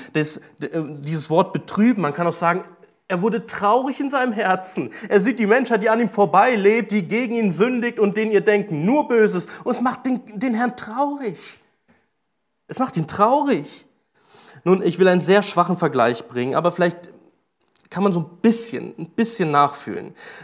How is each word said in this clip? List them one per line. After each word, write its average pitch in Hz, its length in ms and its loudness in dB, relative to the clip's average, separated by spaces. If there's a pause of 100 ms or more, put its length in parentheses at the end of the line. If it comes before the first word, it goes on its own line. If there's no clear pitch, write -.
(140)
Das, 151 240 -2
äh, - 20 -14 (600)
dieses 147 280 -6
Wort 180 240 2
betrüben, 214 480 0
man 147 140 -2
kann 175 120 -2
auch 165 60 2
sagen, 175 320 0 (420)
er 185 140 -2
wurde 208 240 -2
traurig 247 560 -2
in 277 80 -4
seinem 254 240 -2
Herzen. 185 580 -4 (200)
Er 202 100 6
sieht 214 180 0
die 226 60 0
Menschheit, 226 380 2
die 226 80 2
an 226 100 2
ihm 240 80 0
vorbeilebt, 208 840 4
die 202 160 0
gegen 226 280 -2
ihn 226 160 2
sündigt 233 500 0
und 202 160 2
denen 214 160 0
ihr 196 80 4
Denken 196 460 0
nur 294 220 2
Böses. 196 380 2 (160)
Und 254 100 -2
es 240 100 -4
macht 247 240 -4
den, 254 160 -2 (180)
den 247 140 -2
Herrn 240 200 -2
traurig. 262 640 -6 (1300)
Es - 120 -10
macht 254 180 -4
ihn 156 100 -2
traurig. 233 800 0 (800)
Nun, 185 180 2
ich 175 160 0
will 185 80 6
einen 180 140 4
sehr 185 220 4
schwachen 175 340 0
Vergleich 127 500 0
bringen, 123 280 -4
aber 165 180 0
vielleicht 175 240 0 (920)
kann 180 120 -4
man 196 120 2
so 170 60 0
ein - 200 -10
bisschen, - 580 -2
ein 165 120 -12
bisschen 220 400 -2
nachfühlen. 143 640 -2 (280)